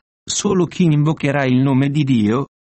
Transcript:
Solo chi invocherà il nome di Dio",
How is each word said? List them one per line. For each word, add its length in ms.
Solo 420
chi 180
invocherà 600
il 120
nome 320
di 140
Dio", 420